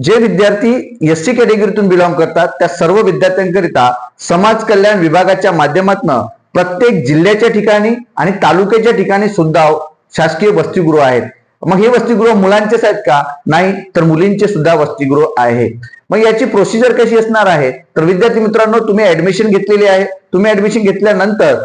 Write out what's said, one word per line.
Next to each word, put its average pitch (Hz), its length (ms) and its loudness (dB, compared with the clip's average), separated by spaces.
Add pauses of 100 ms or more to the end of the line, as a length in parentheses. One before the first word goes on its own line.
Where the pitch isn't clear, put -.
जे 185 140 2
विद्यार्थी 208 800 0 (120)
एससी 160 220 -2
कॅटेगरीतून 208 560 0
बिलॉंग 175 260 2
करतात 170 340 0
त्या 175 200 -4
सर्व 185 340 0
विद्यार्थ्यांकरिता 185 880 0 (360)
समाज 214 360 0
कल्याण 202 340 2
विभागाच्या 185 540 0
माध्यमातनं 160 760 -2 (280)
प्रत्येक 180 520 0
जिल्ह्याच्या 202 420 2
ठिकाणी 208 460 0 (220)
आणि 160 140 -2 (120)
तालुक्याच्या 202 500 2
ठिकाणी 196 360 0
सुद्धा 160 420 0 (460)
शासकीय 165 340 0
वसतिगृह 156 520 0
आहेत. 127 200 2 (440)
मग 185 100 0
हे 214 120 2
वसतिगृह 226 460 2
मुलांचेच 214 500 0
आहेत 208 220 0
का? 147 160 2 (240)
नाही, 175 260 0 (240)
तर 170 60 -2
मुलींचे 175 440 0
सुद्धा 165 280 0
वसतिगृह 143 500 0 (140)
आहे. 120 300 0 (420)
मग 190 80 0
याची 220 260 2
प्रोसिजर 226 480 0
कशी 226 240 2
असणार 220 300 0
आहे? 147 240 0
तर - 340 -6
विद्यार्थी 196 360 0
मित्रांनो, 220 380 0
तुम्ही 214 260 0
ॲडमिशन 185 440 0
घेतलेली 202 380 2
आहे, 190 180 2
तुम्ही 202 460 -2
ॲडमिशन 214 320 0
घेतल्यानंतर 196 720 0 (100)